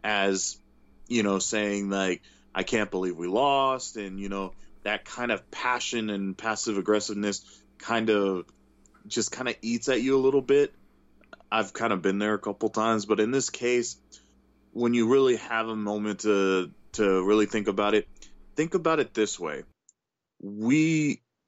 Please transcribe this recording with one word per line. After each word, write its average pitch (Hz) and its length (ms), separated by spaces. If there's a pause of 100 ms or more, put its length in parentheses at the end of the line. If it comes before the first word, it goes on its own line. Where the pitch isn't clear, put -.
as, 98 560 (480)
you 120 160
know, 98 160
saying, 101 520
like, 95 320 (320)
"I 92 100
can't 107 260
believe 92 260
we 85 120
lost," 135 680
and, 98 220
you 101 100
know, 98 240 (300)
that 104 220
kind 120 260
of 101 200
passion 120 600
and 98 260
passive 110 400
aggressiveness 101 680 (340)
kind 113 320
of 98 340 (600)
just 107 240
kind 127 180
of 117 140
eats 113 260
at 123 140
you 135 140
a - 20
little 131 240
bit. 139 320 (760)
I've 107 220
kind 117 200
of 95 100
been 98 160
there 104 160
a 101 40
couple 107 300
times, 110 380
but 107 140
in 107 100
this 131 200
case, 120 460 (760)
when 120 220
you 113 140
really 131 280
have 113 320
a 110 80
moment 104 440
to, 95 500 (220)
to 95 340
really 104 200
think 107 220
about 104 260
it, 104 120 (480)
think 165 200
about 160 260
it 117 140
this 107 260
way. 76 220 (800)
We 147 840 (260)